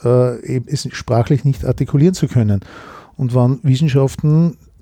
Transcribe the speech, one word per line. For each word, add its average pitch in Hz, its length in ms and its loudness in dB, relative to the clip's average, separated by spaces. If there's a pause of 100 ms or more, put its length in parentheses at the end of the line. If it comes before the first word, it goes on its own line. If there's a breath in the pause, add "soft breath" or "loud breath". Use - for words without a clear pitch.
äh, 123 400 2
eben 127 240 -6
es - 260 -6
sprachlich 120 520 0
nicht 135 180 -2
artikulieren 143 520 0
zu 143 120 -4
können. 104 340 0 (540 loud breath)
Und 123 200 -2
wenn 127 260 2
Wissenschaften 147 960 2 (240)